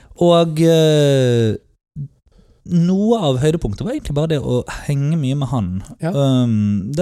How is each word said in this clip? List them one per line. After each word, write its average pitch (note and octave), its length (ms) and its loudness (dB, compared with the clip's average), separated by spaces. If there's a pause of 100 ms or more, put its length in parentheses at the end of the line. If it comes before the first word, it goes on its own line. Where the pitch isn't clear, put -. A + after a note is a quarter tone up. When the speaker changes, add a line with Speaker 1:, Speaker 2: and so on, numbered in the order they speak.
(200)
Speaker 1:
og, E3+ 420 2
eh, C#3 960 4 (1160)
noe F#3+ 460 2
av C#3 220 -2
høydepunktet C#3 420 -2
var G3+ 120 -6
egentlig C#4+ 200 -6
bare D3+ 140 -2
det D#3 140 -2
å B2 220 -2 (220)
henge D3 320 -2
mye C3+ 180 -2
med C#3 140 -4
han. G2 340 -4 (160)
Speaker 2:
Ja. E3 120 -4
Speaker 1:
Ehm, A#2 840 0
det D3 80 -8